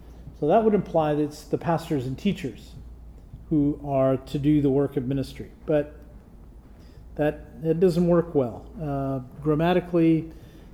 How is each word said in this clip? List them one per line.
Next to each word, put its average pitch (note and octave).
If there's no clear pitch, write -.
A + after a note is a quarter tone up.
So D3
that G#3+
would A3
imply D#3+
that D3
it's D3
the -
pastors D3+
and C3
teachers -
who D3
are C3+
to -
do D3
the C#3+
work C3+
of B2+
ministry. C3+
But D3
that, D3+
that D#3+
doesn't F3
work E3+
well. A#2+
Uh, C#3
grammatically, E3